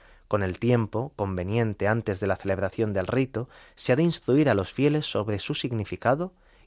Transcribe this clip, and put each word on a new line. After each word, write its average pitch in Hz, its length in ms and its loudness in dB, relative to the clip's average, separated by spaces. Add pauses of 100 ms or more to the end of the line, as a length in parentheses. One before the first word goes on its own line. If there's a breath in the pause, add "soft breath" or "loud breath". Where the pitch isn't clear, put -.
(260 soft breath)
Con 101 160 2
el 92 160 -2
tiempo 117 580 0
conveniente 101 720 0
antes 107 320 0
de 101 60 -2
la 95 100 0
celebración 98 560 -2
del 95 140 -2
rito, 123 420 -2 (280 loud breath)
se - 180 0
ha - 20 4
de 151 60 2
instruir 151 480 2
a 110 40 4
los 98 200 0
fieles 147 360 0
sobre 104 280 -2
su - 160 -6
significado 120 800 -2 (320 soft breath)